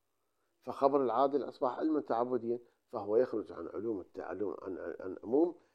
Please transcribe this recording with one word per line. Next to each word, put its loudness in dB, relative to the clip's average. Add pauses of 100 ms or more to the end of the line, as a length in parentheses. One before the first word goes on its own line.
(600)
فخبر 4
العادل 2
أصبح -2
علما 0
تعبديا 0 (320)
فهو 0
يخرج 2
عن -10
علوم -4
التعلم، -8
عن، -8
عن، -8
عن -8
عموم 2 (200)